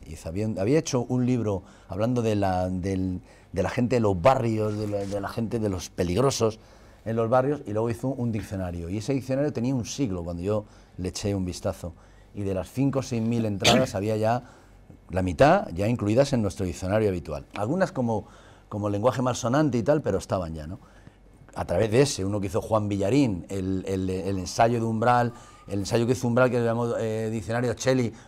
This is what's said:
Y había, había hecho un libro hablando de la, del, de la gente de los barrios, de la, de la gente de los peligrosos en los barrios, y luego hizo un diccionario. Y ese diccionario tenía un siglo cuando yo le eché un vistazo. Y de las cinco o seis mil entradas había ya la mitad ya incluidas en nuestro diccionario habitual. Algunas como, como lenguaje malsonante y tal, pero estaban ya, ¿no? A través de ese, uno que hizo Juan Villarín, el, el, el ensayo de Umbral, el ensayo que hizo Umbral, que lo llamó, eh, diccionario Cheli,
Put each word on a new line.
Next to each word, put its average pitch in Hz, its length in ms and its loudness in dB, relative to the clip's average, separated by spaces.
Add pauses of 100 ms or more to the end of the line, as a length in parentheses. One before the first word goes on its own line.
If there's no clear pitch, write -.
Y 80 80 -12 (120)
había, 98 200 -2 (120)
había 127 200 4
hecho 131 300 -2
un 127 180 0
libro 107 340 0 (260)
hablando 117 360 0
de 110 140 2
la, 92 320 0
del, 92 520 -2 (300)
de 95 120 0
la 92 60 0
gente 123 280 0
de - 20 2
los 101 200 2
barrios, 110 580 4
de 107 100 -4
la, 101 120 -2
de 101 220 -4
la 98 60 -6
gente 113 320 -2
de 107 100 2
los 90 200 -4
peligrosos 110 680 2 (480)
en 113 120 -2
los 113 120 2
barrios, 135 380 2
y 104 60 -6
luego 113 180 2
hizo 127 160 -4
un 123 240 -2
diccionario. 90 580 -4
Y 98 80 -2
ese 110 160 -2
diccionario 131 400 -2
tenía 123 220 0
un 117 100 -2
siglo 92 380 -4
cuando 85 180 -6
yo 104 240 0 (320)
le 92 120 -4
eché 101 260 -2
un 95 100 -2
vistazo. 90 480 -6 (400)
Y 104 100 -8
de 98 100 -2
las 92 180 -4
cinco 135 280 0
o - 20 0
seis 120 200 -4
mil 113 240 0
entradas 117 500 2
había 104 200 0
ya 113 280 0 (680)
la 90 140 0
mitad 143 500 6
ya 98 140 0
incluidas 117 460 2
en 120 100 2
nuestro 95 240 -2
diccionario 98 420 0
habitual. 78 360 -4 (120)
Algunas 151 340 0
como, 117 360 -2 (420)
como 104 200 -4
lenguaje 113 340 0
malsonante 127 560 0
y 110 40 0
tal, 147 180 2
pero 95 180 0
estaban 87 340 -4
ya, 76 140 -10
¿no? 95 120 -12 (760)
A - 100 -6
través 101 240 2
de 120 140 4
ese, 139 200 -2
uno 101 160 -2
que 95 80 -2
hizo 101 140 -2
Juan 107 280 0
Villarín, 101 600 0
el, 95 380 -4
el, 95 200 -2
el 92 300 -2
ensayo 117 420 2
de 113 60 -2
Umbral, 120 480 2 (340)
el 101 120 -4
ensayo 117 260 2
que 120 60 2
hizo 123 160 0
Umbral, 120 240 4
que 123 80 0
lo 117 60 2
llamó, 117 340 0
eh, 110 320 -2
diccionario 117 420 -2
Cheli, 123 400 2 (140)